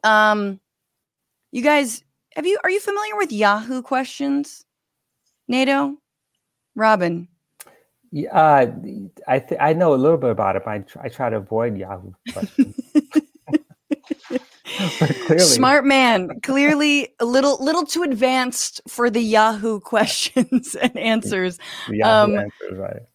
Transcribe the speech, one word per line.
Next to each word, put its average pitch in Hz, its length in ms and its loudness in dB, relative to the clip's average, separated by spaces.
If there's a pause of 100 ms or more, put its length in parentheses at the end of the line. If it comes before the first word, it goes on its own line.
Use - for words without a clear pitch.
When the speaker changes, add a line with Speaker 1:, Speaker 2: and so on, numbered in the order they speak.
Speaker 1:
Um, 214 560 2 (920)
you 240 100 -6
guys, 285 400 0 (320)
have 311 120 -8
you, 392 180 0
are 370 60 0
you 392 100 -2
familiar 415 360 -6
with 392 140 -2
Yahoo 220 520 -2
Questions? 277 840 -6 (840)
Nato? 277 500 0 (760)
Robin? 180 540 2 (800)
Speaker 2:
Yeah, 143 220 -6
uh, 143 400 6 (540)
I 131 140 0
th-, - 200 -6
I 151 120 2
know 165 200 2
a 135 40 4
little 147 200 4
bit 135 140 -2
about 98 240 0
it, 98 100 -4
but 110 60 -8
I 104 100 -6
tr-, 113 200 -18
I 127 80 -10
try 120 220 -6
to 110 60 -4
avoid 110 400 -4
Yahoo 95 360 -12 (200)
Questions. - 480 -4
<laughs> - 80 -20 (2000)
But 147 220 0
clearly. 170 240 4
Speaker 1:
Smart 254 400 4
man. 247 580 2
Clearly 285 800 2
a 233 40 2
little, 262 380 2
little 320 220 0
too 330 180 -4
advanced 254 840 -2
for 240 200 -2
the 226 120 0
Yahoo 220 600 0
<laughs> - 120 -12
questions - 840 0
and 247 240 -2
answers. 208 600 -2 (300)
Speaker 2:
The 104 100 -4
Yahoo 214 360 4
Speaker 1:
Um, 208 40 0
Speaker 2:
answers, - 400 -10
right. 95 240 -10 (120)